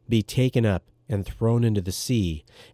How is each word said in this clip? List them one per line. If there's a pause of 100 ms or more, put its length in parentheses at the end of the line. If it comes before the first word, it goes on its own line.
'Be
taken
up (260)
and
thrown
into
the
sea,' (280)